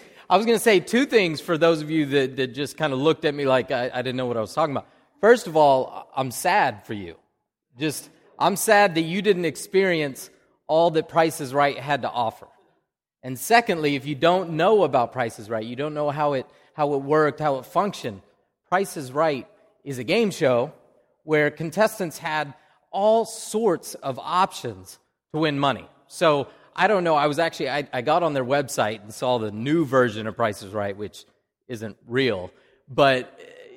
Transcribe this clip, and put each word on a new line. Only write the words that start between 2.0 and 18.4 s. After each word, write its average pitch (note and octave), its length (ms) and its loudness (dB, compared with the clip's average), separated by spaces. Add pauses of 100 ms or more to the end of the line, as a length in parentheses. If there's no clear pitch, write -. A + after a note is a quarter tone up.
that, C3 280 0
that C3 120 -2
just B2+ 280 -8
kinda C#3+ 220 -2
looked D3+ 260 2
at D3+ 100 0
me C#3+ 120 -4
like C3 260 2
I, B2 220 -2
I B2 80 -4
didn't B2+ 160 -6
know B2+ 80 -4
what A#2+ 100 -4
I A2+ 60 -2
was G#2 120 -8
talking D3+ 220 -2
about. - 140 -8 (320)
First A3 260 4
of D#3+ 80 -8
all, C3+ 580 2
I'm C3 180 -4
sad E3+ 540 -2
for - 80 -10
you. F2+ 220 -12 (640)
Just, D3 300 -6 (280)
I'm F3 200 0
sad G3+ 380 4
that E3 80 0
you E3+ 180 -4
didn't F3+ 240 0
experience D#3+ 840 -2 (380)
all E3 240 4
that D#3 160 0
Price D#3+ 320 2
is C3 140 -8
Right C#3+ 260 2
had C3+ 220 -2
to A2+ 100 -6
offer. - 380 -6 (720)
And B2+ 160 -10
secondly, F3 560 2
if C3 100 -6
you D3 100 -6
don't E3+ 420 2
know G3 260 4
about C3 300 2
Price B2 260 -4
is G#2 100 -14
Right, A2 160 -4
you A#2+ 120 -10
don't D3+ 160 -6
know D3 160 -2
how D3 240 0
it, C3 120 -4 (280)
how D3 220 -2
it C#3 80 -4
worked, D3 360 2
how D3 200 0
it B2+ 60 -12
functioned, D3 560 -4 (460)